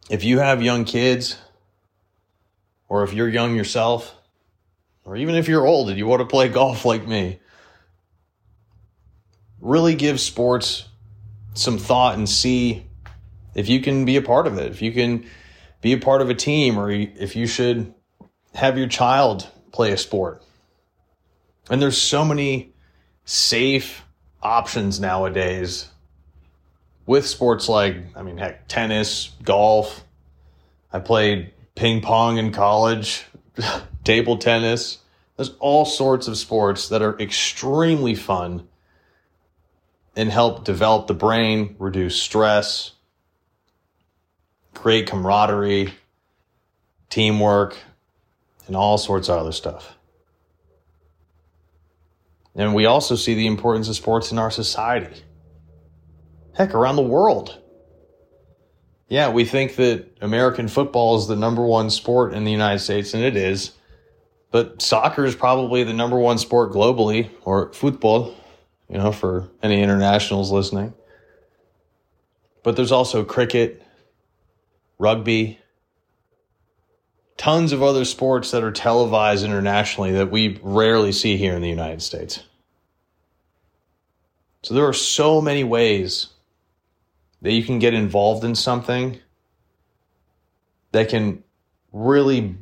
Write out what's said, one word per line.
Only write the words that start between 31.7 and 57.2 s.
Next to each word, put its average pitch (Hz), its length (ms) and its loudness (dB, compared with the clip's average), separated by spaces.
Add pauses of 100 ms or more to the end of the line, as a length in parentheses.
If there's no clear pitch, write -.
ping 117 260 0
pong 113 360 2
in 110 140 -2
college, 107 760 0 (380)
<laughs> - 400 -8
table 113 340 2
tennis. 117 600 -2 (360)
There's - 240 -8
all 147 260 2
sorts 131 420 0
of 110 100 -6
sports 101 520 -2
that 107 120 0
are 107 180 -2
extremely 135 960 0
fun 90 520 -6 (1500)
and 110 140 -2
help 113 340 2
develop 107 440 2
the - 60 0
brain, 110 680 0
reduce 92 420 -4
stress, 107 680 0 (1800)
create 113 320 0
camaraderie, 101 840 0 (1160)
teamwork, 104 680 2 (920)
and 95 80 -6
all 104 220 2
sorts 98 300 -4
of 87 120 0
other 80 120 -6
stuff. - 440 -10 (2500)
And 104 200 0
we 107 100 4
also 127 300 2
see 117 180 0
the 110 140 0
importance 110 420 -2
of 107 60 -4
sports 113 360 -2
in 113 60 -4
our 110 140 -2
society. 110 720 -6 (1300)
Heck, 190 220 0
around 131 220 2
the 143 40 4
world. 135 580 2 (1500)